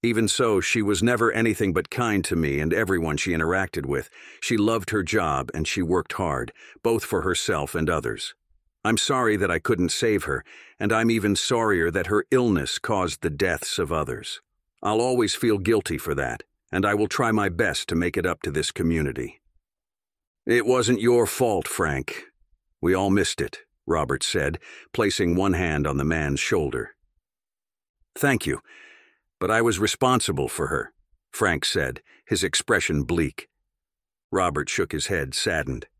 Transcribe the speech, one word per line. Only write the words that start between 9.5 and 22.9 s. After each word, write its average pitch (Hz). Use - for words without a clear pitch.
I 85
couldn't 90
save 107
her, 67
and 104
I'm 113
even 104
sorrier 101
that 87
her 104
illness 113
caused 92
the 87
deaths 80
of 78
others. 65
I'll 107
always 123
feel 110
guilty 95
for 73
that, 65
and 98
I 104
will 104
try 113
my 104
best 87
to 85
make 85
it 90
up 85
to 78
this 73
community." 73
"It 117
wasn't 123
your 120
fault, 107
Frank. 71
We 90